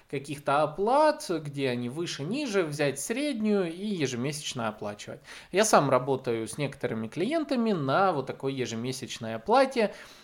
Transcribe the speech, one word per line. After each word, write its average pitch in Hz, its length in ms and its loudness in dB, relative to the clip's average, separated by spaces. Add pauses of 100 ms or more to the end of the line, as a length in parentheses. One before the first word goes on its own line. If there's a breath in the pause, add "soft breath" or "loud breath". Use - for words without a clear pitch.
(100)
каких-то 143 520 0
оплат, 269 680 4
где 143 400 -2
они 120 220 -2
выше-ниже, 180 720 -2
взять 147 380 0
среднюю 214 720 0
и 185 140 -8
ежемесячно 135 800 -2
оплачивать. 107 520 -8 (300 loud breath)
Я 196 140 4
сам 170 260 6
работаю 127 560 2
с - 120 -12
некоторыми 120 500 -4
клиентами 240 640 0
на 170 400 4
вот 135 140 -2
такой 135 280 -4
ежемесячной 117 800 -4
оплате, 233 580 2 (320 loud breath)